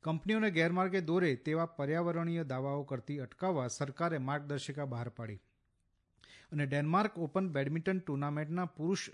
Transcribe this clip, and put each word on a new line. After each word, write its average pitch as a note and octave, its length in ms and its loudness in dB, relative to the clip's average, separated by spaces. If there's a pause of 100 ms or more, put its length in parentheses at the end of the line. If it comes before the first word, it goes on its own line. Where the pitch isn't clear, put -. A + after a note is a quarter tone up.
કંપનીઓને G#3 480 2
ગેરમાર્ગે F3+ 500 4
દોરે E3 340 4
તેવા D#3 320 0
પર્યાવરણીય E3 800 0
દાવાઓ C#3 380 -2
કરતી C#3 360 -6
અટકાવવા C#3 500 -2
સરકારે D3+ 500 -2
માર્ગદર્શિકા C#3+ 640 -4
બહાર A#2+ 240 -4
પાડી. A2 320 -8 (1120)
અને D3 140 0
ડેનમાર્ક D#3+ 520 2
ઓપન F3+ 300 0
બેડમિન્ટન D#3+ 500 0
ટુર્નામેન્ટના D3+ 680 -2
પુરુષ F3 500 -2